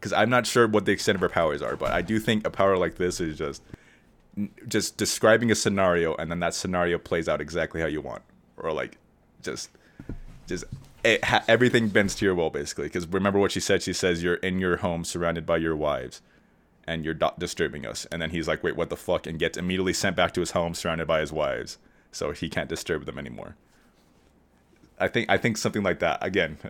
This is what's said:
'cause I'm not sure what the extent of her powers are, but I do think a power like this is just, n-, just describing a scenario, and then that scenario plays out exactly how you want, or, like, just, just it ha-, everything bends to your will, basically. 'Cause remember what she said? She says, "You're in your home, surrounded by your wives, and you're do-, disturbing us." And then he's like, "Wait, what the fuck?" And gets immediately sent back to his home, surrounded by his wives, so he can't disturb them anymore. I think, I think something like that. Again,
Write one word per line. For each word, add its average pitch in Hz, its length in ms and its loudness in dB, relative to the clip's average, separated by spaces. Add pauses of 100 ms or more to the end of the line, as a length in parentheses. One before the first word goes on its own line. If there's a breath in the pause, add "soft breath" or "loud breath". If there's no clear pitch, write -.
'cause 98 120 -6
I'm 110 180 4
not 123 160 4
sure 120 220 4
what 107 160 4
the 104 80 4
extent 101 240 2
of 90 60 0
her 90 60 4
powers 78 340 2
are, 62 120 -2
but 69 160 -2
I 90 120 0
do 107 180 0
think 110 260 0
a 85 40 0
power 98 260 4
like 87 220 0
this 90 220 0
is 80 160 -4
just, 71 260 -6 (760 loud breath)
n-, 101 140 -4 (180)
just 107 280 -2
describing 113 540 4
a 104 60 4
scenario, 90 580 2
and 80 160 -6
then 85 80 -4
that 85 160 0
scenario 87 440 0
plays 82 300 -2
out 76 120 0
exactly 80 400 -4
how 80 80 0
you 76 120 -4
want, 65 220 -10 (340)
or, 80 160 -4
like, 65 260 -6 (440)
just, - 280 -8 (760 loud breath)
just 90 160 -6 (400)
it 113 220 4
ha-, 120 240 2
everything 120 400 6
bends 101 260 2
to - 100 -2
your 95 120 4
will, 82 140 0
basically. 73 400 -6
'Cause 87 180 -4
remember 98 320 2
what 98 100 4
she - 100 -4
said? 95 220 2
She 92 120 -4
says, 87 280 0
"You're 87 140 2
in 92 240 -2
your 90 180 2
home, 85 240 -2
surrounded 85 440 -2
by 85 100 2
your 80 180 0
wives, 69 460 -4 (680 soft breath)
and 82 200 -4
you're 80 80 -2
do-, 78 240 0
disturbing 73 480 -4
us." - 260 -10
And 85 80 -6
then 80 100 -2
he's 82 160 -4
like, 80 160 -2
"Wait, 85 140 0
what 80 140 -2
the 80 80 -4
fuck?" - 280 -2
And 80 120 -8
gets 82 180 -2
immediately 92 380 0
sent 95 220 0
back 87 180 2
to 90 60 0
his 85 100 -2
home, 85 240 0
surrounded 82 320 -4
by 78 140 2
his 76 120 -4
wives, 69 460 -4 (340 soft breath)
so 76 200 -4
he 80 180 -6
can't 71 180 -4
disturb 78 380 -4
them 62 120 -10
anymore. 58 380 -12 (1400 soft breath)
I 92 80 2
think, - 220 0
I 98 80 6
think 113 180 2
something 107 260 -2
like 90 180 2
that. 85 220 2
Again, 87 360 0 (100)